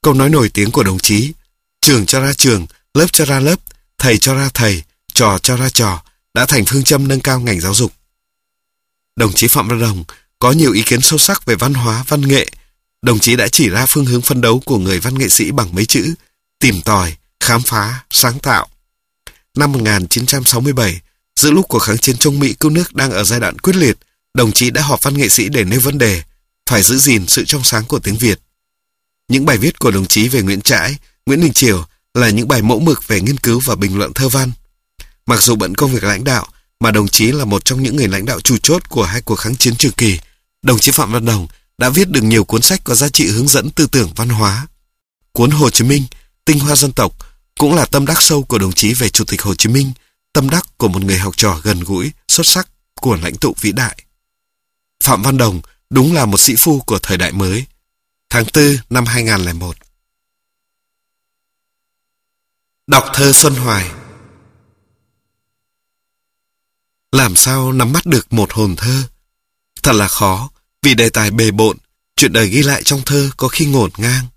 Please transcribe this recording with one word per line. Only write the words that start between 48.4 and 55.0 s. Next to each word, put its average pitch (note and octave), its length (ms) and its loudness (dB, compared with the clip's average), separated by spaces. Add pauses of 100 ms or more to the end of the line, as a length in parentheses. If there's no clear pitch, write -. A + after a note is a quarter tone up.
của B2 140 -2
đồng F#2+ 160 -2
chí G#2+ 200 0
về B2 160 -2
Chủ G#2+ 160 -2
tịch - 160 -6
Hồ G2 140 -2
Chí G#2+ 140 0
Minh, C3+ 220 0 (420)
tâm C3+ 160 0
đắc E3+ 280 -4
của A#2+ 100 0
một F#2+ 160 0
người G2 140 0
học F#2+ 200 -6
trò F#2 260 0
gần G2 160 -2
gũi, F#2 320 -6 (160)
xuất - 180 0
sắc - 220 0 (280)
của A#2+ 200 0
lãnh E2 200 -6
tụ B2+ 260 -2
vĩ G#2 100 0
đại. A2+ 320 -6 (1000)